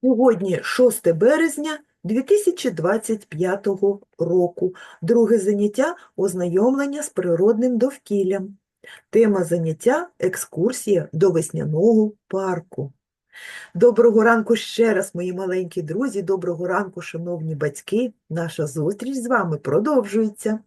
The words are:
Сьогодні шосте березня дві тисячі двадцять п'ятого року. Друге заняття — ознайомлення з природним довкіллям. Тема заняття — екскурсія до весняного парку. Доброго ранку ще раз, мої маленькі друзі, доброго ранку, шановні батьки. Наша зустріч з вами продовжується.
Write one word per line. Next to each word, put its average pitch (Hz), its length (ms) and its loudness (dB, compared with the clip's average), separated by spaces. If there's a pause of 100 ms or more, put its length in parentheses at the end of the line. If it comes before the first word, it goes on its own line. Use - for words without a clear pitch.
Сьогодні 220 580 2
шосте - 500 2
березня 302 680 2 (260)
дві 220 180 -2
тисячі 381 480 0
двадцять 202 580 -2
п'ятого 196 720 -2 (180)
року. 175 560 0 (280)
Друге 226 360 4
заняття — 208 580 0 (200)
ознайомлення 202 840 0
з 294 60 -10
природним 214 720 0
довкіллям. 196 760 -2 (540)
Тема 208 340 4
заняття — 170 640 0 (100)
екскурсія - 920 -2
до 185 180 2
весняного 165 840 2 (160)
парку. 180 640 -6 (800)
Доброго 220 480 6
ранку 226 340 4
ще 220 380 0
раз, 196 200 -2
мої 180 180 -6
маленькі 185 500 -4
друзі, 202 400 -4
доброго 175 440 -4
ранку, 185 340 -4
шановні 165 540 -8
батьки. 175 580 -4 (180)
Наша 165 360 -6
зустріч 190 500 -6
з 240 100 -6
вами 196 300 0
продовжується. 214 1120 -2